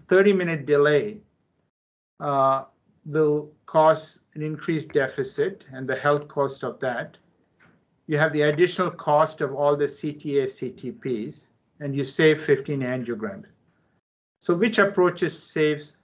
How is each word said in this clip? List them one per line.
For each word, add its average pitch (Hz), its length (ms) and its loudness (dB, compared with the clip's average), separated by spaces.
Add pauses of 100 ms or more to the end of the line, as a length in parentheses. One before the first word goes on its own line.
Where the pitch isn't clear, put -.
thirty 196 260 6
minute 165 320 -2
delay, 143 560 2 (960)
uh, 135 440 2 (420)
will 151 440 0 (140)
cause 156 560 2 (140)
an 151 80 -10
increased 156 500 -4
deficit 139 800 -2
and 131 160 -8
the 127 80 -2
health 147 320 0
cost 135 360 -4
of 113 160 -8
that. 131 360 -6 (920)
You 147 100 0
have 151 140 2
the 147 100 2
additional 165 480 2
cost 151 500 0
of 139 140 -4
all 143 200 2
the 143 140 0
C 147 240 -8
T 143 280 -2
A, 131 60 0
C 131 240 -8
T 123 220 -12
Ps, 127 560 -8 (320)
and 139 160 -6
you 139 80 -2
save 156 380 2
fifteen 139 400 0
angiograms. 113 640 -8 (960)
So 175 120 0
which 220 240 2
approaches 180 600 0
saves, 151 640 -4